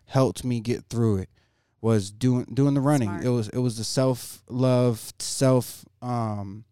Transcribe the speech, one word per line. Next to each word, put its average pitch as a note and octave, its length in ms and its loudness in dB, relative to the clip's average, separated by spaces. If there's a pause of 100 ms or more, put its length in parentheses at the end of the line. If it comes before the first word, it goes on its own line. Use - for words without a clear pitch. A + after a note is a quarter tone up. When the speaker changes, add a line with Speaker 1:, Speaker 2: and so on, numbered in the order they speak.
Speaker 1:
helped C3 400 0
me A#2+ 160 -2
get A#2 240 -4
through A2+ 320 2
it, F#2 120 -6 (520)
was G#2+ 300 2
doing, B2 340 0
doing C#3 300 2
the C#3 60 2
running. C3 280 2
Speaker 2:
Smart. - 160 -4
Speaker 1:
It B2+ 40 2
was, A#2 200 0
it - 100 -6
was B2 160 0
the A2+ 80 -6
self-love, B2 1400 0
self, - 640 0 (180)
um, A2 680 -6